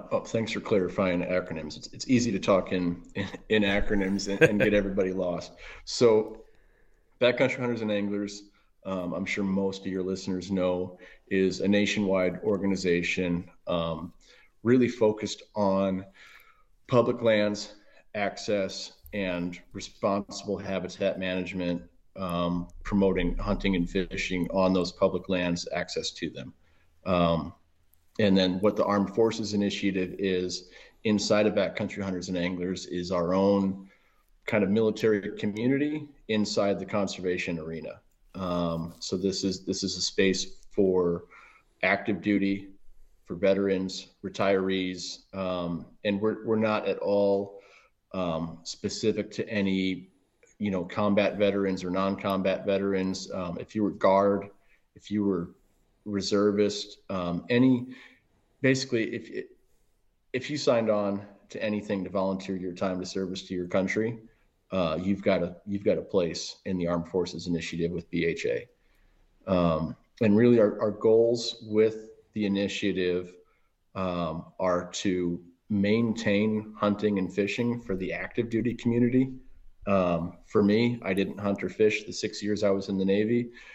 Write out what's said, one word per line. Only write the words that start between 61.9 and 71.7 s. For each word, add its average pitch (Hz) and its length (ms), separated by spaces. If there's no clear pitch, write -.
to 90 60
volunteer 95 460
your 90 160
time 92 280
to 90 60
service 95 420
to 98 60
your 90 120
country, 110 540
uh, 82 300
you've 95 220
got 92 200
a, 85 140
you've 101 180
got 104 140
a - 40
place 85 540
in 95 120
the 85 80
Armed 85 220
Forces 87 380
Initiative 85 440
with 87 200
B 85 140
H 82 220
A. 58 200
Um, 80 440
and 104 160
really 120 220
our, 104 220
our 110 100
goals 117 720
with 110 480